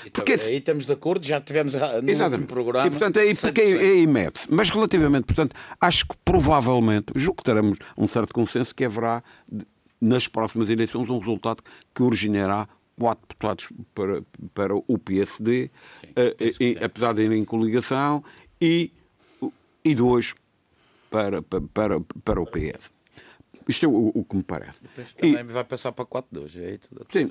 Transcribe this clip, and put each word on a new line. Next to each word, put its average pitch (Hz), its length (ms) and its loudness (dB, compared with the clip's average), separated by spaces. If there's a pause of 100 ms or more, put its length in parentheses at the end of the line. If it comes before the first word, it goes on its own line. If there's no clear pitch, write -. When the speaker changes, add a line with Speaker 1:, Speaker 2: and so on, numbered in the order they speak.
Speaker 1:
E - 60 -20
Speaker 2:
Porque - 220 -2
Speaker 1:
tam-, - 20 4
Speaker 2:
esse 110 160 -2
Speaker 1:
aí 127 60 0
estamos 143 280 -2
de 135 80 -2
acordo, 165 320 -2
já 143 160 -2
tivemos 143 360 -2
a, 127 260 -2
no 131 80 0
Speaker 2:
Exatamente. 156 300 0
Speaker 1:
último - 60 -4
programa. 123 400 0
Speaker 2:
E, 135 40 4
portanto, 156 280 0
é 214 40 6
aí, 208 120 4
porque - 260 0
aí, 214 80 6
Speaker 1:
Cem 190 80 4
por - 40 0
cento. 190 120 6
Speaker 2:
aí 180 140 6
mete-se. 120 460 0
Mas 180 180 2
relativamente, 156 540 2
portanto, - 300 0 (260)
acho - 260 2
que - 80 -12 (100)
provavelmente, 127 920 4
julgo 139 240 -2
que - 60 -20
teremos 107 340 4 (180)
um 107 120 2
certo 110 260 -2
consenso 120 400 -2
que 139 100 -2
haverá, 117 380 -2 (800)
nas 120 260 2
próximas 110 420 -2
eleições, 113 400 -2
um 123 120 -2
resultado 110 420 -4 (320)
que - 80 0
originará 104 680 0 (300)
quatro 113 300 -2
deputados - 400 -6 (260)
para, 98 260 -4 (320)
para 101 220 -2
o 104 240 -2
P 95 220 -2
S - 200 -6
D, 123 300 -2 (300)
Speaker 1:
Sim, - 160 -20
Speaker 2:
eh, 123 200 2
Speaker 1:
penso - 220 -2
que 127 60 0
Speaker 2:
eh, 123 80 2
Speaker 1:
sim. 85 120 -4
Speaker 2:
apesar 113 300 -2
de 107 80 0
irem 110 180 2
em 104 40 -2
coligação, 123 800 -2 (380)
e, 170 300 2 (960)
e 156 100 4
dois 120 400 2 (720)
para, 101 340 -2
para, - 180 -4
para, 101 400 -2 (240)
para 104 160 0
o 82 60 -4
P 78 240 -6
S. - 180 -16 (800)
Isto - 160 0
é 160 40 4
o, 113 260 2
o - 100 -2
que - 100 -10
me 95 80 0
parece. - 400 -10
Speaker 1:
Eu - 140 -20
penso - 180 -18
que - 120 0
Speaker 2:
E 160 100 6
Speaker 1:
também 120 180 -10
vai 123 80 -4
passar - 300 -8
para 123 140 -10
quatro 127 260 -10
dois, 78 240 -14
é 87 140 -10
aí 104 80 -12
tudo. - 300 -20
Speaker 2:
Sim, 160 220 0